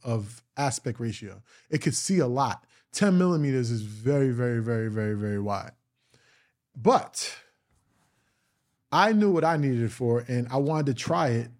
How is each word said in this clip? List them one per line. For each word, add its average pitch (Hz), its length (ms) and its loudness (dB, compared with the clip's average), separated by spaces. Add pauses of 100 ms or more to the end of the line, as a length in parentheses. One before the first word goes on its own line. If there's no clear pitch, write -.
of 113 400 -6 (140)
aspect 131 420 -4
ratio. 107 440 -8 (260)
It - 140 -2
could 147 120 0
see 190 240 0
a 139 80 2
lot. 123 380 -2 (260)
Ten 196 280 2
millimeters 143 520 2
is 113 120 -2
very, 127 480 0
very, 120 320 0
very, 113 260 -2
very, 107 260 -2
very 104 240 -2
wide. 101 340 -6 (1040)
But - 600 0 (1500)
I 196 220 4
knew 208 200 4
what 160 120 2
I 160 140 2
needed 131 240 2
it 113 100 -2
for, 120 340 0
and 123 240 -2
I 131 60 -2
wanted 147 300 0
to 135 80 0
try 165 340 0
it 117 320 -2